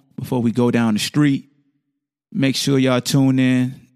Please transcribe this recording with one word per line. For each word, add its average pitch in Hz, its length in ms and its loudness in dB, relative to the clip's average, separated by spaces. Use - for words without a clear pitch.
before 127 240 -4
we 117 100 0
go 120 200 0
down 113 240 0
the 101 40 -2
street. 147 500 -2
Make 135 220 0
sure 139 220 0
y'all 131 240 2
tune 135 380 2
in. 127 420 0